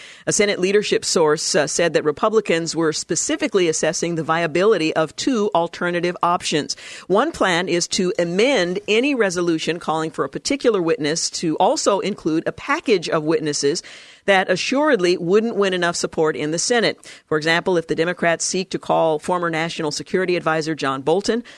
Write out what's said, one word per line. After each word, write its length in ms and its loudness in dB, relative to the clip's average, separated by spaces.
a 80 0
Senate 240 2
leadership 480 2
source, 480 2
uh, 140 2
said 260 0
that 100 2
Republicans 720 0
were 180 0
specifically 760 0
assessing 480 -2
the 80 -4
viability 720 2
of 200 0
two 380 0
alternative 720 -2
options. 520 0
One 260 2
plan 380 0
is 200 0
to 280 0
amend 720 0
any 260 2
resolution 640 0
calling 320 -4
for 160 -4
a 40 -8
particular 520 0
witness 480 0
to 280 -2
also 420 2
include 480 -2
a 40 -2
package 560 -2
of 160 0
witnesses 600 0
that 260 4
assuredly 640 2
wouldn't 380 2
win 180 2
enough 220 0
support 400 0
in 160 -4
the 80 -2
Senate. 520 -2
For 120 -2
example, 380 0
if 120 0
the 80 -2
Democrats 500 0
seek 240 -2
to 80 -6
call 400 2
former 320 -2
National 400 -4
Security 460 -2
Advisor 400 -2
John 260 -2
Bolton, 420 0